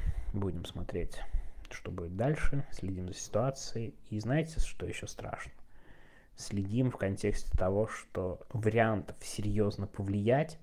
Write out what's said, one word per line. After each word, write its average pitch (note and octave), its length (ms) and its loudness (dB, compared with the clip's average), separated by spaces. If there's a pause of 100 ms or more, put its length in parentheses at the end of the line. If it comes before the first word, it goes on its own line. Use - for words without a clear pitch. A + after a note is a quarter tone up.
(320)
Будем F#2 320 0
смотреть, - 560 -2 (500)
что - 200 -8
будет F2+ 260 -6
дальше. C#3+ 540 4
Следим F2+ 380 -2
за F2+ 60 -6
ситуацией. A#2 800 -2 (160)
И A2 80 -2
знаете, D3+ 420 0
что - 260 2
ещё - 200 -6
страшно? - 460 -8 (840)
Следим G#2 540 0
в - 60 -8
контексте G2 600 2
того, G2 300 4
что - 640 -6
вариантов A2 680 2
серьёзно G#2 680 0
повлиять, G#2 760 2